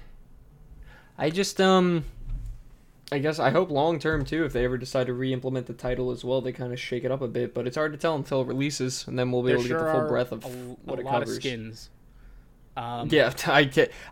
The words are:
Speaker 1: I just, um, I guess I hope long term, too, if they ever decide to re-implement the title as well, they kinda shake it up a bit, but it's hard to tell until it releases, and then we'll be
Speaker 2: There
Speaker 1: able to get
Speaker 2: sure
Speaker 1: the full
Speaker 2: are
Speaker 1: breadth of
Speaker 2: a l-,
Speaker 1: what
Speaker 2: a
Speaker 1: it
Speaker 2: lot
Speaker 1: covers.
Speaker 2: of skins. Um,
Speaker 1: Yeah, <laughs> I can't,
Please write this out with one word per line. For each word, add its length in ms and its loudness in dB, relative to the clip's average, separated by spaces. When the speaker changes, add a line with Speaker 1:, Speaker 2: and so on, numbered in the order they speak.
Speaker 1:
I 140 0
just, 300 -2
um, 440 6
I 80 0
guess 200 0
I 120 4
hope 200 4
long 280 2
term, 280 0
too, 180 0
if 80 -2
they 120 2
ever 120 2
decide 300 0
to 80 -2
re-implement 520 -2
the 80 -10
title 360 0
as 140 -4
well, 180 2
they 100 -2
kinda 240 -6
shake 280 -4
it 60 2
up 120 -2
a 60 0
bit, 260 -2
but 120 -2
it's 100 -4
hard 160 0
to 60 -10
tell 180 2
until 260 0
it 60 -4
releases, 600 -2
and 100 -4
then 140 0
we'll 100 2
be 60 2
Speaker 2:
There 80 4
Speaker 1:
able 60 2
to 80 -2
get 80 0
Speaker 2:
sure 80 0
Speaker 1:
the 60 2
full 100 2
Speaker 2:
are 60 -2
Speaker 1:
breadth 240 0
of 120 -8
Speaker 2:
a 40 -8
l-, 360 -12
Speaker 1:
what 140 -6
Speaker 2:
a 40 -6
Speaker 1:
it 40 -8
Speaker 2:
lot 140 -4
Speaker 1:
covers. 180 -4
Speaker 2:
of 40 -12
skins. 480 -8
Um, 340 -4
Speaker 1:
Yeah, 300 6
<laughs> 60 -4
I 200 6
can't, 240 4